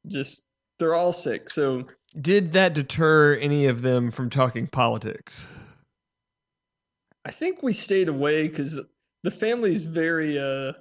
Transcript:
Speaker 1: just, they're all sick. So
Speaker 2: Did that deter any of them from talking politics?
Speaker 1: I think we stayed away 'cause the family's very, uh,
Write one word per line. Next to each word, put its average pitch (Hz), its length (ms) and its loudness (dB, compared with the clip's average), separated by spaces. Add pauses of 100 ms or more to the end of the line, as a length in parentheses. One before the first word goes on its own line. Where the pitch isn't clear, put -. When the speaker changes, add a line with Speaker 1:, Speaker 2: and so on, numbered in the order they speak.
Speaker 1:
just, - 360 -8 (340)
they're 165 160 2
all 175 200 2
sick. - 360 -6
So 131 360 -2 (360)
Speaker 2:
Did 175 320 2
that 185 220 4
deter 151 640 4
any 143 280 2
of 120 160 2
them 123 300 2
from 123 180 -6
talking 123 380 0
politics? 113 800 -4 (1800)
Speaker 1:
I - 60 -12
think 349 320 -6
we 240 100 0
stayed 190 360 0
away 151 400 0
'cause 151 300 -8 (440)
the - 80 -2
family's 214 540 -2
very, 160 520 -2
uh, 135 440 -4